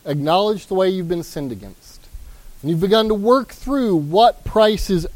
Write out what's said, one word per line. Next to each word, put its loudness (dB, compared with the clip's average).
acknowledged 0
the -4
way 2
you've -2
been -4
sinned -10
against, -18
and -4
you've -2
begun 2
to 0
work 2
through -2
what 2
price 2
is 0